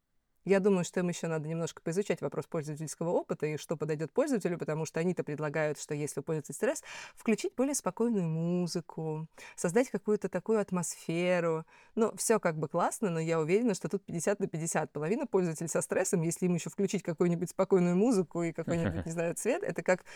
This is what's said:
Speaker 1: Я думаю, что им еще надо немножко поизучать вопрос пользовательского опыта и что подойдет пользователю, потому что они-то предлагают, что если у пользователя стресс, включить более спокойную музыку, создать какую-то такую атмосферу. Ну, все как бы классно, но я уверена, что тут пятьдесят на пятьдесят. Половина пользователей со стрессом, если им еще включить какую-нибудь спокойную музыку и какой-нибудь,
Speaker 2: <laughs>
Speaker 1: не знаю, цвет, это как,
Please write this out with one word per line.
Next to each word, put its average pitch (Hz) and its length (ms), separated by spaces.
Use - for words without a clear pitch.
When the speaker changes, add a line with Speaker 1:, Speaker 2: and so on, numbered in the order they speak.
Speaker 1:
Я 196 120
думаю, 185 240
что - 160
им 180 80
еще 170 180
надо 160 220
немножко 165 320
поизучать 175 400
вопрос 147 260
пользовательского 156 640
опыта 190 380
и 151 100
что - 180
подойдет 156 380
пользователю, 233 440
потому 156 280
что - 160
они-то 170 240
предлагают, 151 520
что - 160
если 147 280
у - 20
пользователя 156 320
стресс, - 280
включить - 400
более 269 180
спокойную 214 540
музыку, 160 1000
создать 202 320
какую-то 208 400
такую 214 320
атмосферу. 175 1040
Ну, 220 200
все 214 240
как 165 180
бы 156 120
классно, 202 400
но 165 100
я 160 220
уверена, 196 320
что 170 160
тут - 160
пятьдесят 175 340
на 190 80
пятьдесят. 156 460
Половина 196 340
пользователей 170 400
со 175 140
стрессом, 202 400
если 165 240
им 175 100
еще 165 140
включить 196 340
какую-нибудь 175 460
спокойную 180 480
музыку 190 460
и 165 100
какой-нибудь, 165 520
Speaker 2:
<laughs> - 0
Speaker 1:
не 165 60
знаю, 165 240
цвет, 320 280
это 170 200
как, 185 220